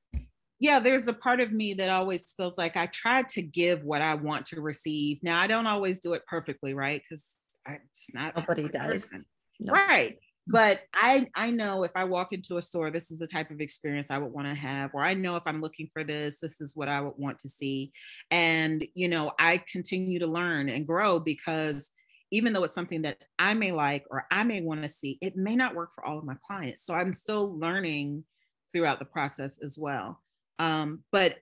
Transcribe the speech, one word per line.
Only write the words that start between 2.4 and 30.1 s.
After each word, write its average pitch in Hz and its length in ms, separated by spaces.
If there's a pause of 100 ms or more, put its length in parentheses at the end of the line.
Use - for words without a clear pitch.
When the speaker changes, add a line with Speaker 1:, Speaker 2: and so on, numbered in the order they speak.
Speaker 1:
like 165 180
I 170 100
try 247 360
to 214 200
give 170 400
what 147 200
I 156 120
want 147 320
to 165 140
receive. 147 600
Now, 170 180
I 190 60
don't 226 200
always 196 340
do 170 120
it 160 140
perfectly, 143 480
right? 139 340
'Cause - 260 (320)
I, 143 200
it's - 260
not 139 240
a 165 60
Speaker 2:
Nobody 160 200
Speaker 1:
perfect 151 120
Speaker 2:
does. 156 300
Speaker 1:
person. - 200 (340)
Speaker 2:
No. - 140
Speaker 1:
Right. 311 460 (280)
But 214 360 (100)
I, 247 420
I 226 160
know 202 340
if 170 100
I 185 100
walk 185 280
into 180 240
a 170 60
store, 160 280
this 165 200
is 160 80
the 165 80
type 156 240
of 151 100
experience 143 500
I 139 80
would 139 140
wanna 143 220
have, 139 400
or 143 100
I 185 100
know 185 220
if 170 100
I'm 156 140
looking 160 320
for 156 100
this, 151 380
this 160 200
is 143 140
what 143 140
I 143 120
would 143 160
want 139 240
to 139 80
see. 135 440 (380)
And, 160 540 (100)
you 180 140
know, 160 300
I 170 200 (120)
continue 185 480
to 175 80
learn 160 420
and 139 180
grow 175 340
because 156 720 (420)
even 220 200
though 185 120
it's 156 100
something 175 280
that 147 160 (200)
I 202 160
may 220 180
like 143 380
or 135 200
I 202 140
may 214 160
wanna 156 280
see, 135 340
it 190 140
may 202 200
not 247 180
work 170 200
for - 100
all 151 140
of 156 60
my 135 120 (100)
clients. 180 380
So 180 100
I'm 180 200
still 202 440
learning 156 640 (480)
throughout 165 260
the 139 80
process 139 560
as 139 160
well. 143 440 (360)